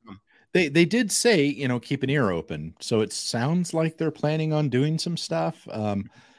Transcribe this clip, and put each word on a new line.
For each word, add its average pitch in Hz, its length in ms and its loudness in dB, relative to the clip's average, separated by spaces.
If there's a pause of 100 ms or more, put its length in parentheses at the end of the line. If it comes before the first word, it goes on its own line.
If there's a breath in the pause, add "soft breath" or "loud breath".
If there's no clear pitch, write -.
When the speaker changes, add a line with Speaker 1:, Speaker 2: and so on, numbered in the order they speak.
Speaker 1:
come. 101 140 -18 (340 soft breath)
Speaker 2:
they, 175 140 4
they 160 180 4
did 214 260 0
say, 202 320 4
you 139 240 -2
know, 123 120 0
keep 139 240 -4
an 135 80 0
ear 135 180 2
open. 80 500 -4
So 110 220 0
it 104 100 -2
sounds 156 640 -2
like 160 240 -2
they're 160 140 -2
planning 156 420 -2
on 151 160 0
doing 147 300 0
some 170 180 -4
stuff. 165 540 -6
Um, 104 360 -4 (320 soft breath)